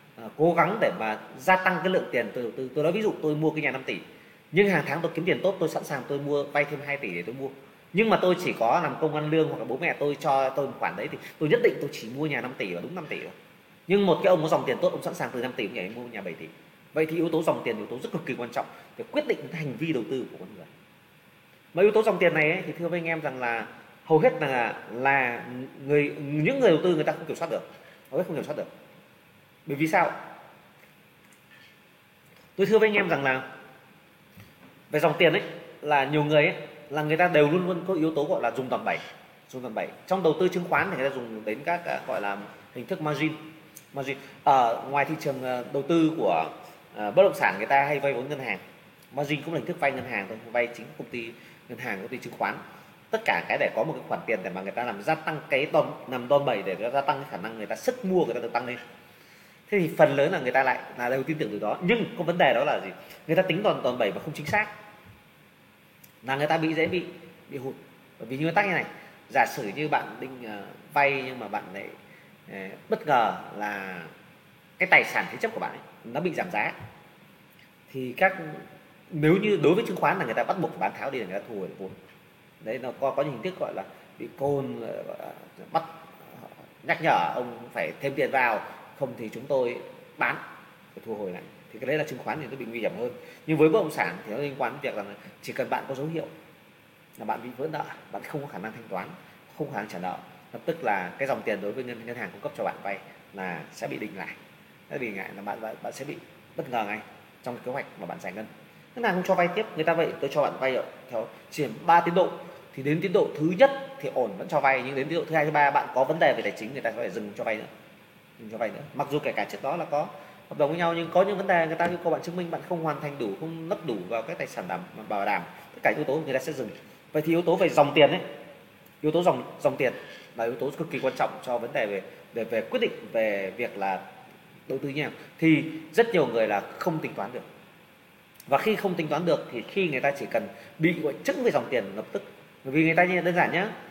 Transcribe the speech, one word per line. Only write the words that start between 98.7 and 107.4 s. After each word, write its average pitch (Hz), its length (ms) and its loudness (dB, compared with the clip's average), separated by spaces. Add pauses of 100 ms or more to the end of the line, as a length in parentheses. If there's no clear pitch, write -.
thanh 113 180 -16
toán, 92 180 -6 (500)
không 147 100 -4
có 131 60 -10
khả 107 60 -4
năng 104 100 -6
trả 90 100 -10
nợ, 90 180 -4 (360)
lập 117 120 -14
tức 165 180 -4
là 95 340 0
cái 139 100 -2
dòng 120 140 -2
tiền 104 200 -2
đối 104 100 -4
với 127 120 -6
ngân, 117 220 -10
ngân 120 120 -10
hàng 104 140 -8
cung - 100 -18
cấp - 160 -6
cho 113 60 -4
bạn 90 200 -2
vay 98 140 -6 (360)
là 92 280 -6 (120)
sẽ - 140 -6
bị 135 100 -6
đình 98 200 -8
lại, 87 160 -10 (560)
sẽ 147 80 -6
bị 127 100 -6
đình 101 100 -8
lại 98 180 -8
là 98 60 -12
bạn, 104 200 -8
bạn, 110 220 -8
bạn 117 100 -8
sẽ 135 120 -12
bị 143 100 -10 (400)
bất 143 140 -8
ngờ 117 180 0
ngay 107 120 -4 (440)